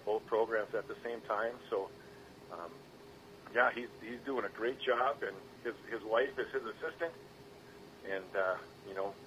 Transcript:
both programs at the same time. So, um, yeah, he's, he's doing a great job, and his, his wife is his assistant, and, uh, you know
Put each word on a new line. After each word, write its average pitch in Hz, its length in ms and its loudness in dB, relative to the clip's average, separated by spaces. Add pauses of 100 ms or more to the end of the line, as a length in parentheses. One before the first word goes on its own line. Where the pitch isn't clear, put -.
both 107 180 4
programs 110 500 4
at 104 140 0
the 110 160 -6
same 117 240 -2
time. 113 240 2 (160)
So, 98 220 2 (600)
um, 85 200 -6 (840)
yeah, 123 200 8
he's, 120 140 -4 (120)
he's 117 240 -8
doing 123 220 2
a - 100 0
great 123 240 0
job, 120 400 6
and 98 160 -2 (280)
his, 117 100 -2 (180)
his 113 100 -2
wife 117 360 6
is 120 120 0
his 131 120 0
assistant, 156 500 -2 (1000)
and, 95 140 -2 (100)
uh, 92 220 6 (320)
you 98 60 -6
know 98 180 0 (140)